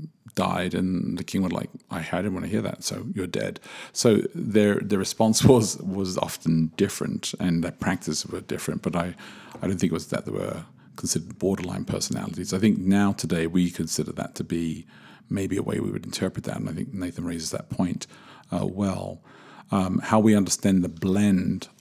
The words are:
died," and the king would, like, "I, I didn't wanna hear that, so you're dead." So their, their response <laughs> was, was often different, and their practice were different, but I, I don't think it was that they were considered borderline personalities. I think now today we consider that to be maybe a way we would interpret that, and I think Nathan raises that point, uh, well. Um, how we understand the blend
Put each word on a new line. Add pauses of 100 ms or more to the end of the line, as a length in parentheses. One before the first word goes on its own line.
(360)
died,"
and
the
king
would,
like, (200)
"I,
I
didn't
wanna
hear
that,
so
you're
dead." (320)
So (140)
their,
their
response
<laughs>
was,
was
often
different,
and
their
practice
were
different,
but
I, (460)
I
don't
think
it
was
that
they
were (320)
considered
borderline
personalities.
I
think
now
today
we
consider
that
to
be (440)
maybe
a
way
we
would
interpret
that,
and
I
think
Nathan
raises
that
point, (440)
uh,
well. (480)
Um,
how
we
understand
the
blend (140)